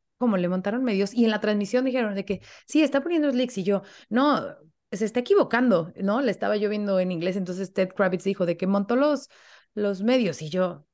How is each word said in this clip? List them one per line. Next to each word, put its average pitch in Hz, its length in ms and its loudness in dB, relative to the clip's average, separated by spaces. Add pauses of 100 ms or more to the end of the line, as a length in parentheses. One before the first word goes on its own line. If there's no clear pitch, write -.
(180)
como 226 200 2
le 175 120 2
montaron 202 340 -2
medios, 196 300 0
y 233 120 4
en 220 60 4
la 208 100 -2
transmisión 214 440 0
dijeron 240 300 -2
de 196 100 -6
que, 190 160 -6 (260)
"Sí, 311 160 4
está 277 180 2
poniendo 311 300 0
slicks", 247 260 -2
y 190 60 -4
yo, 196 200 0 (260)
"No, 247 320 2 (500)
se 208 140 -2
está 214 160 -2
equivocando", 233 760 2
¿no? 202 240 0
Le 247 100 0
estaba 202 260 -2
yo 208 120 0
viendo 202 300 -2
en 185 120 0
inglés, 180 240 -2
entonces 185 380 -6
Ted 185 160 0
Kravitz 185 340 -2
dijo 190 220 -2
de 170 120 -2
que 185 100 -2
montó 202 280 0
los, 277 340 0 (440)
los 202 300 -2
medios, 226 380 0
y 156 80 -8
yo 180 440 -2